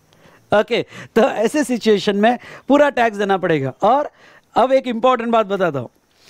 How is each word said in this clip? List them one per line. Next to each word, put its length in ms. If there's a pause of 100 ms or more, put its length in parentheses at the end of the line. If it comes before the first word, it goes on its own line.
(520)
ओके। 300 (340)
तो 60
ऐसे 420
सिचुएशन 520
में 220 (300)
पूरा 220
टैक्स 280
देना 200
पड़ेगा। 360 (100)
और 260 (460)
अब 160
एक 160
इंपॉर्टेंट 440
बात 140
बताता 340
हूँ, 100 (400)